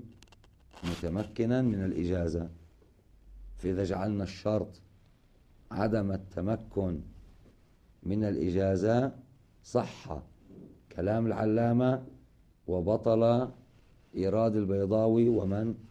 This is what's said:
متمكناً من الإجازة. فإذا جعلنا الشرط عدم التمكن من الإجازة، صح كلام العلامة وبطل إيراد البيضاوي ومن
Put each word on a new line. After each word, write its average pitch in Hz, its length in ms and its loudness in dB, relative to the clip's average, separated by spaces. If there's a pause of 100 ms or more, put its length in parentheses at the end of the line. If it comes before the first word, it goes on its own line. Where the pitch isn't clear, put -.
(840)
متمكناً 101 800 -2
من 104 240 2
الإجازة. 85 640 0 (1080)
فإذا 92 260 0
جعلنا 98 400 0
الشرط 107 580 -4 (880)
عدم 104 400 0
التمكن 95 880 -4 (1040)
من 104 200 0
الإجازة، 98 880 2 (520)
صح 90 580 -4 (760)
كلام 107 320 0
العلامة 117 760 2 (640)
وبطل 113 800 2 (680)
إيراد 104 400 2
البيضاوي 107 720 2
ومن 107 460 0 (160)